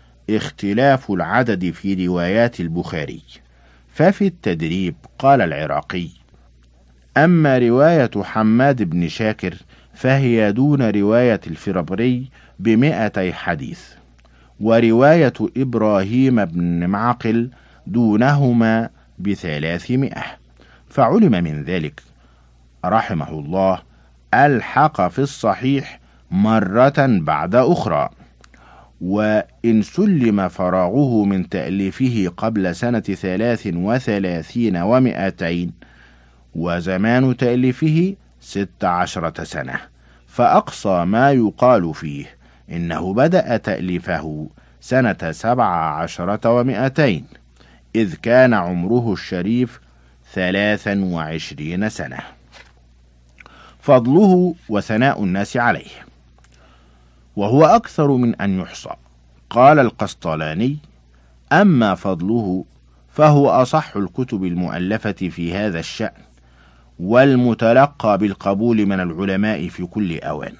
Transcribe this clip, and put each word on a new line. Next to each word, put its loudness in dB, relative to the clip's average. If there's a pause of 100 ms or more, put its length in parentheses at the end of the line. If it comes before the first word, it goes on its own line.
(300)
اختلاف 0
العدد -2
في -4
روايات -2
البخاري، -8 (680)
ففي 0
التدريب -4 (240)
قال 4
العراقي: -4 (1080)
"أما 4
رواية 4 (120)
حماد 2
بن -2
شاكر -4 (400)
فهي 2
دون 2
رواية 2
الفربري -4 (280)
بمائتي 0
حديث، -8 (800)
ورواية 4 (240)
إبراهيم 0
بن -2
معقل -2 (360)
دونهما 2 (280)
بثلاثمائة." -4 (640)
فعلم 2
من -6
ذلك -6 (840)
رحمه -2
الله -2 (560)
ألحق 2
في -8
الصحيح -2 (300)
مرة 2
بعد 0
أخرى، 0 (920)
وإن 0
سلم 0
فراغه 0
من 0
تأليفه -4
قبل -2
سنة -2
ثلاث -4
وثلاثين -2
ومائتين، 0 (840)
وزمان 0
تأليفه 0 (260)
ست -8
عشرة -4
سنة، -10 (460)
فأقصى 0
ما 2
يقال 2
فيه -12 (440)
إنه -6
بدأ 2
تأليفه -6 (320)
سنة 0
سبع 0 (280)
عشرة -2
ومائتين، -2 (720)
إذ 0
كان 4
عمره -2
الشريف -4 (520)
ثلاثا -2
وعشرين -6
سنة. -12 (1600)
فضله 4 (140)
وثناء -2
الناس -4
عليه. -2 (1500)
وهو 4
أكثر 2
من 0
أن -2
يحصى. -10 (600)
قال 8
القسطلاني: -2 (760)
"أما 4
فضله -4 (440)
فهو 4
أصح 0
الكتب -4
المؤلفة -4
في -6
هذا -4
الشأن، -10 (760)
والمتلقى 2
بالقبول 0
من -2
العلماء -4
في -10
كل -4
أوان. -10